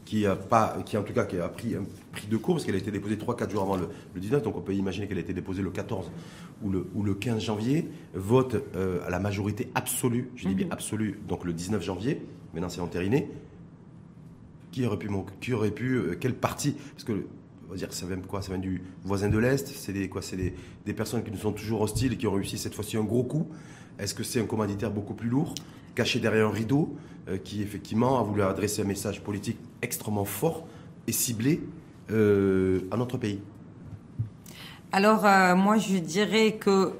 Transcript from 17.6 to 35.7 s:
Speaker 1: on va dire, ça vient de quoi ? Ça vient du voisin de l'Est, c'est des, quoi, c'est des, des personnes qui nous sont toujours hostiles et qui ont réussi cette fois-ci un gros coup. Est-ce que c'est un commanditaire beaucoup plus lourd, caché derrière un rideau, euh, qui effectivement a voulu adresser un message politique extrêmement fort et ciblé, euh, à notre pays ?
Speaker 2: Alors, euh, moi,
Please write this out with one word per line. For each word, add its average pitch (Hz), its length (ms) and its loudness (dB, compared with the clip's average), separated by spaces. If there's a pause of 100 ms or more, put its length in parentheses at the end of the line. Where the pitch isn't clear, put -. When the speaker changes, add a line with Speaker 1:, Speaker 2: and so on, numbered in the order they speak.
Speaker 1:
on - 20 -16
va 98 60 -10
dire, 87 160 -8
ça - 140 -8
vient 92 100 -4
de 92 100 -8
quoi ? 98 160 -6
Ça 95 80 -8
vient 92 100 -2
du 92 220 -2 (220)
voisin 98 240 2
de 107 100 4
l'Est, 135 300 4
c'est - 240 -10
des, 95 160 -2
quoi, 98 120 -6
c'est 95 160 -8
des, 90 180 -2 (300)
des 104 80 -4
personnes 110 300 -2
qui 104 80 -8
nous 98 80 -6
sont 104 140 -2
toujours 107 280 -2
hostiles 113 320 2
et 107 40 -2
qui - 100 -2
ont 98 60 2
réussi 98 260 -2
cette - 160 -6
fois-ci - 220 -6
un 107 80 2
gros 117 180 2
coup. 135 260 -2 (500)
Est-ce 101 160 -4
que - 100 -8
c'est 120 160 0
un 104 60 0
commanditaire 104 440 -2
beaucoup 101 240 -4
plus 113 140 -6
lourd, 139 260 0 (400)
caché 120 240 2
derrière 110 300 6
un - 20 4
rideau, 113 440 2 (340)
euh, 95 100 -2
qui 101 240 -6
effectivement 107 560 2
a 120 60 4
voulu 104 180 2
adresser 98 400 2
un - 40 2
message 98 360 -2
politique 104 360 -4 (220)
extrêmement 104 440 -2
fort - 420 -2 (400)
et 117 60 0
ciblé, 120 480 2 (500)
euh, 98 680 6 (100)
à 104 60 0
notre 123 200 0
pays ? 104 220 -2 (1500)
Speaker 2:
Alors, 202 340 8
euh, 190 300 10
moi, 202 200 6